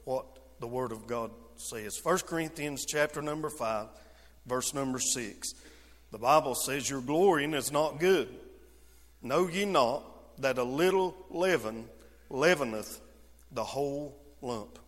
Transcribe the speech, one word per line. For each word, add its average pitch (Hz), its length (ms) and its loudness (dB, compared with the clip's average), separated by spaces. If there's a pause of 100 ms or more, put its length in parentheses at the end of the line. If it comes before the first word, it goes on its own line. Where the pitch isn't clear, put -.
what 131 220 -2 (320)
the 117 80 -8
Word 123 260 -2
of 110 140 -10
God 117 240 -4 (260)
says. 107 400 -8
First 180 300 0
Corinthians 151 580 -4
chapter 151 380 0
number 151 260 -4
five, 110 380 -2 (580)
verse 123 300 -2
number 131 240 -2
six. - 500 -4 (640)
The 113 80 -12
Bible 139 360 6
says, 135 360 -2
"Your 139 100 -4
glorying 156 540 4
is 131 180 -2
not 147 280 0
good. 175 280 4 (920)
Know 156 240 2
ye 185 180 -2
not 139 760 0
that 131 160 2
a 123 60 0
little 180 520 2 (140)
leaven 117 580 0 (400)
leaveneth 135 720 2 (500)
the 113 140 -6
whole 139 560 -4 (220)
lump?" 117 460 -8